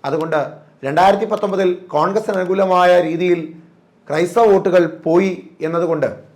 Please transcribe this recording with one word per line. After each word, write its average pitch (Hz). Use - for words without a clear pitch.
അതുകൊണ്ട് 156
രണ്ടായിരത്തി 196
പത്തൊമ്പതിൽ 190
കോൺഗ്രസിന് 196
അനുകൂലമായ 185
രീതിയിൽ 165
ക്രൈസ്തവ 175
വോട്ടുകൾ 180
പോയി 185
എന്നതുകൊണ്ട് 165